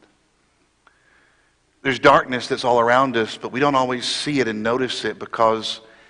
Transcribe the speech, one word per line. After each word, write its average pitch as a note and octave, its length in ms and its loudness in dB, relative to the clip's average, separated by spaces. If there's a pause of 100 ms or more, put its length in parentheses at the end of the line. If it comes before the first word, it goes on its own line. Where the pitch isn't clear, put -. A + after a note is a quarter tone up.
(1800)
There's C3 180 -4
darkness C#3 480 4
that's B2 180 -4
all A#2+ 160 4
around B2 340 2
us, A2 220 -2
but G#2+ 160 -12
we B2+ 80 -2
don't D3 140 2
always B2+ 300 -2
see C#3+ 360 -4
it A#2 80 0
and G#2+ 120 -6
notice A#2+ 440 -4
it G#2 140 -6
because, A2+ 600 -2 (300)